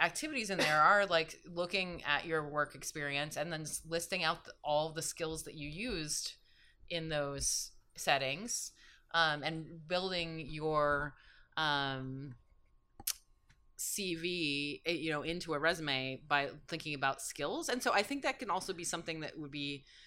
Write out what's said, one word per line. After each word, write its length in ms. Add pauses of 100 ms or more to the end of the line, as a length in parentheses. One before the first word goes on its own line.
activities 480
in 80
there 240
are, 240
like, 400
looking 580
at 220
your 240
work 240
experience 640
and 160
then 80
s-, 260
listing 360
out 220
th-, 180
all 280
the 120
skills 400
that 100
you 160
used 640 (580)
in 160
those 640 (260)
settings, 760 (420)
um, 300
and 440
building 640
your, 640 (420)
um, 800 (1400)
C 400
V, 720
eh, 60
you 180
know, 100
into 320
a 60
resume 680
by 220 (180)
thinking 280
about 260
skills. 480
And 140
so 100
I 80
think 220
that 160
can 100
also 240
be 100
something 360
that 180
would 140
be, 340 (220)